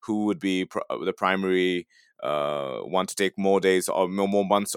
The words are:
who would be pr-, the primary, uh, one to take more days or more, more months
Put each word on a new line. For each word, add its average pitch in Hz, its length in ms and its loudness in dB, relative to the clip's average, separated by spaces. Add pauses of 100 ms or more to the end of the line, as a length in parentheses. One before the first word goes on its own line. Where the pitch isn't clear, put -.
who 107 220 -2
would 98 160 0
be 92 240 0
pr-, - 160 -8 (240)
the 92 80 -2
primary, 92 760 0 (360)
uh, 71 560 -4
one 90 280 -2
to - 80 -10
take 95 220 -2
more 98 240 2
days 92 280 4
or 92 200 0
more, 98 180 0
more 101 180 2
months 101 320 0